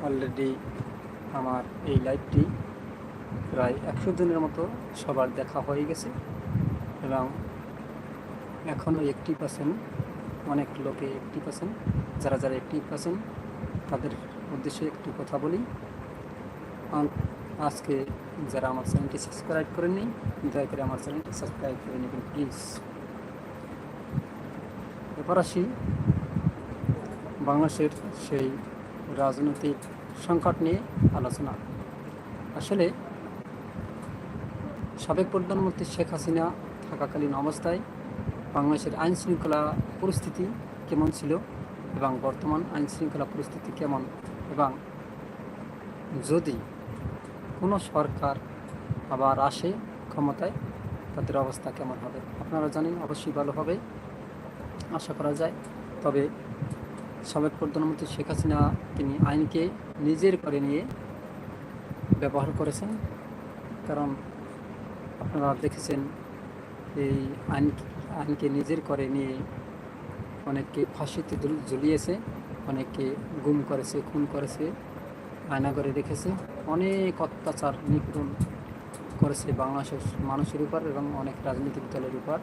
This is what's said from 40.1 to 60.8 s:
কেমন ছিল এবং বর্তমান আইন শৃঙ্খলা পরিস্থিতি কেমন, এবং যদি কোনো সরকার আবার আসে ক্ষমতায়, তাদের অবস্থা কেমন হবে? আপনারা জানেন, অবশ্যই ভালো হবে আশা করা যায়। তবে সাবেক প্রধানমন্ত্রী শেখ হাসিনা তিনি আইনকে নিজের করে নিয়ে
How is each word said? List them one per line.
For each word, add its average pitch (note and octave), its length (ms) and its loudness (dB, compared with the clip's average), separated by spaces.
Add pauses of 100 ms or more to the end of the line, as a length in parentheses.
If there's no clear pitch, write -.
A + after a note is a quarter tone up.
কেমন D#3 300 6
ছিল D3 140 0 (680)
এবং C3+ 140 4 (140)
বর্তমান D3+ 360 2 (140)
আইন D3 180 4
শৃঙ্খলা D3 400 0
পরিস্থিতি - 360 -6 (100)
কেমন, C#3+ 220 2 (520)
এবং C#3 160 6 (1600)
যদি D#3 260 4 (1040)
কোনো F#3+ 160 4 (160)
সরকার D3 440 2 (800)
আবার C3+ 220 6 (140)
আসে E3+ 200 0 (420)
ক্ষমতায়, D3 420 2 (640)
তাদের C#3 280 0
অবস্থা C3 340 -2
কেমন B2+ 260 -4
হবে? B2 160 -6 (220)
আপনারা D#3 340 2
জানেন, E3 180 2 (120)
অবশ্যই D3 340 -4
ভালো C#3+ 180 2
হবে D#3 180 2 (1200)
আশা - 200 -4
করা D3 220 2
যায়। D#3+ 140 2 (500)
তবে C#3 200 6 (1080)
সাবেক D3+ 300 4
প্রধানমন্ত্রী D#3 560 2
শেখ C#3+ 160 -2
হাসিনা D#3 280 4 (360)
তিনি C#3 180 2 (160)
আইনকে D#3 340 4 (440)
নিজের E3+ 360 8
করে C#3+ 240 2
নিয়ে C#3+ 140 4 (1400)